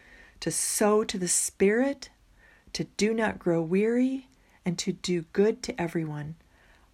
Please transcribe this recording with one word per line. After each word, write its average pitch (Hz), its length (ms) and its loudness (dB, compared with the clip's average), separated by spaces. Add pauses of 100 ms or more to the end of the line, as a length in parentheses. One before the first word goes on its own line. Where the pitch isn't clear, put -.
(420)
to 165 100 -4
sow 214 540 2
to 214 120 -6
the 180 100 -4
Spirit, 233 840 0 (640)
to 170 120 -4 (100)
do 214 180 2
not 208 260 0
grow 170 220 2
weary, 233 680 0 (380)
and 170 140 -2
to 185 140 -4
do 180 300 -4 (100)
good 208 300 2
to - 180 -6
everyone. 160 540 -6 (580)